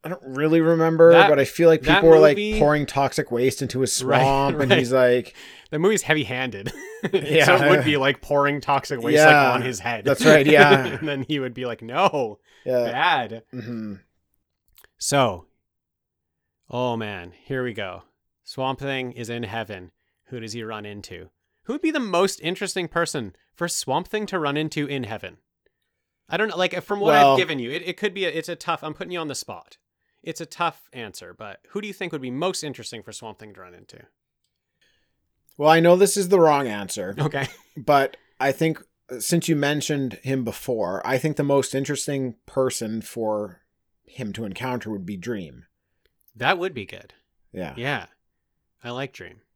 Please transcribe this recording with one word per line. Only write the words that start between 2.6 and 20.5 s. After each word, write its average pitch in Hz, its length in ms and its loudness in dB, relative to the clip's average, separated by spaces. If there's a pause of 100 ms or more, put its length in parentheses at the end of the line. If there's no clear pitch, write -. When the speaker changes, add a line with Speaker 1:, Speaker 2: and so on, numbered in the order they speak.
Speaker 1:
toxic - 460 -2
waste 123 300 0
into 127 200 -6
his 127 220 -2
Speaker 2:
<laughs> - 0 -
Right, 127 180 2
Speaker 1:
swamp, 139 380 2
and 131 100 0
Speaker 2:
right. 175 100 4
Speaker 1:
he's 123 140 -2
like 123 420 2 (360)
Speaker 2:
The 151 80 -4
movie's 196 240 2
heavy-handed. 127 760 -4
<laughs> - 60 -16 (300)
Speaker 1:
Yeah. 151 320 2
Speaker 2:
So 180 100 6 (100)
it 147 40 6
would 147 160 4
be 147 100 2
like 135 260 0
pouring 143 380 0
toxic 139 420 -4
waste, 151 220 2
like, 156 80 10
Speaker 1:
Yeah. 135 220 6
Speaker 2:
on 123 80 -2
his 123 180 -6
head. 117 240 -8
Speaker 1:
That's 139 220 0
right, 151 200 8
yeah. 143 400 6
Speaker 2:
<laughs> 120 140 -8
And 156 80 -6
then 139 160 -6
he 147 160 -4
would 127 140 -8
be 127 120 -10
like, 117 160 -10
"No, 127 580 -2 (260)
Speaker 1:
Yeah. 123 260 0
Speaker 2:
bad." 123 520 -2 (100)
Speaker 1:
Mm-hmm. 110 400 -10 (1040)
Speaker 2:
So, 117 480 -2 (1200)
oh 123 280 -4
man, 98 340 -10 (120)
here 131 200 -8
we 120 100 -8
go. 92 300 -12 (400)
Swamp 131 360 -8
Thing 131 340 -8
is 117 160 -14
in 120 140 -8
heaven. 101 480 -10 (340)
Who 123 160 -14
does 110 120 -14